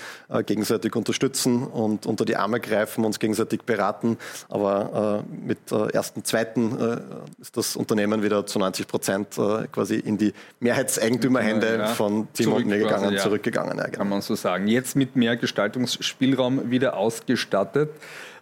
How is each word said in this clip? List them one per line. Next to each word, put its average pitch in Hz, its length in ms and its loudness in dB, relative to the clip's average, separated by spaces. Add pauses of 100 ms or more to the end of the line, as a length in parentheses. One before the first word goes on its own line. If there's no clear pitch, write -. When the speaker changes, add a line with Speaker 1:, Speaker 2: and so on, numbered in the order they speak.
(300)
Speaker 1:
äh, 117 140 0
gegenseitig 107 520 0
unterstützen 120 680 0
und 107 420 -2
unter 110 200 0
die 110 100 0
Arme 107 240 0
greifen, 110 460 0
uns 107 120 0
gegenseitig 107 460 0
beraten. 107 540 0 (320)
Aber, 104 760 0
äh, - 240 -10
mit, - 240 -6
äh, 107 200 2
ersten 107 320 -2
zweiten, 113 560 0
äh, 117 180 0 (440)
ist - 160 -14
das - 180 -2
Unternehmen 107 460 2
wieder 101 240 2
zu - 140 -2
neunzig 95 280 0
Prozent, - 520 -2
äh, 110 320 0
quasi 107 240 -2
in 107 240 0
die 104 140 2 (260)
Mehrheitseigentümerhände 113 1160 2
Speaker 2:
Ja, 107 100 0
Speaker 1:
von 107 460 0
Timo 110 180 2
und 107 60 4
Speaker 2:
zurück 120 100 2
Speaker 1:
mir 101 100 2
gegangen, 107 240 2
Speaker 2:
quasi, 98 140 2
ja. 98 60 0
Speaker 1:
zurückgegangen. 104 580 0
Ja, 95 60 0
genau. - 120 -6
Speaker 2:
Kann 101 120 0
man 98 120 0
so - 100 -4
sozusagen 98 360 0
jetzt 123 280 2
mit 135 200 0
mehr 117 220 4
Gestaltungsspielraum 127 1300 0
wieder 127 260 2
ausgestattet. 113 920 0 (520)